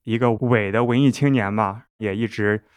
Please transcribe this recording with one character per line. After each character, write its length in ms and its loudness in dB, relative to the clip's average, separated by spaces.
一 120 -4
个 160 2
伪 400 0
的 120 2
文 180 2
艺 80 6
青 220 0
年 200 0
嘛， 300 -2
也 180 -4
一 120 -2
直 340 -2